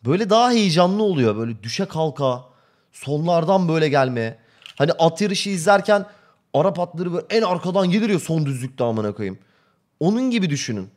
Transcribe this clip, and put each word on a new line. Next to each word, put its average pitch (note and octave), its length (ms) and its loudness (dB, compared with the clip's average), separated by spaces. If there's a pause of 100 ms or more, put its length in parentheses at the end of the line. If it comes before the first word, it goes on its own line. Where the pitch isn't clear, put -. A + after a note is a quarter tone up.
Böyle F#3 240 0
daha A#3+ 220 4
heyecanlı F#3+ 520 2
oluyor. C3 340 2
Böyle A2+ 260 -8
düşe D3 220 -6
kalka, C#3+ 580 -4 (480)
sonlardan E3+ 760 0
böyle D#3+ 220 2
gelme. B2 500 0 (360)
Hani D#3+ 160 2
at E3 300 2
yarışı G3+ 280 -2
izlerken G3 560 2 (480)
Arap D3+ 260 2
atları F3 340 -6
böyle E3+ 160 -6
en A3+ 120 2
arkadan F3+ 500 0
gelir G#3+ 180 2
ya F3+ 100 2
son D#3+ 260 -2
düzlükte C3 380 -6
amına A2 320 -2
koyayım. F#2+ 240 -8 (600)
Onun A#3 320 0
gibi F#3+ 180 0
düşünün. A2 480 -6